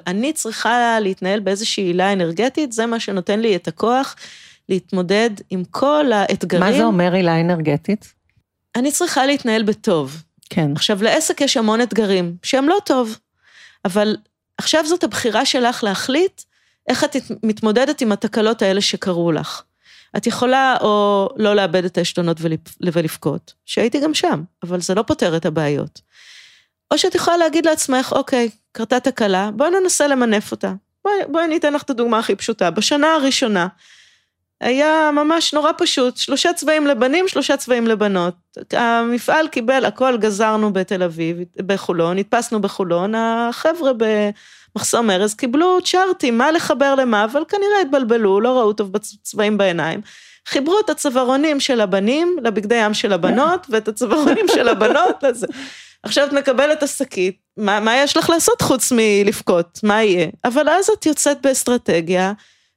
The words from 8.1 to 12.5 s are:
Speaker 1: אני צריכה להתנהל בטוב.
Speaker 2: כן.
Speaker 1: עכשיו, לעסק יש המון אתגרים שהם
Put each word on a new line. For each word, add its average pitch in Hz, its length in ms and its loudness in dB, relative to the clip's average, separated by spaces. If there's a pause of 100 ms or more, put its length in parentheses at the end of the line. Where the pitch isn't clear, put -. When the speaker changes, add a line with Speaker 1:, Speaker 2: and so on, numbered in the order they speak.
Speaker 1:
אני 262 160 0
צריכה 285 340 0
להתנהל 247 380 0
בטוב. 165 600 -2 (260)
Speaker 2:
כן. 151 260 0
Speaker 1:
עכשיו, 196 280 -2
לעסק 302 380 0
יש 277 160 2
המון 220 240 2
אתגרים 196 600 0
שהם 269 260 0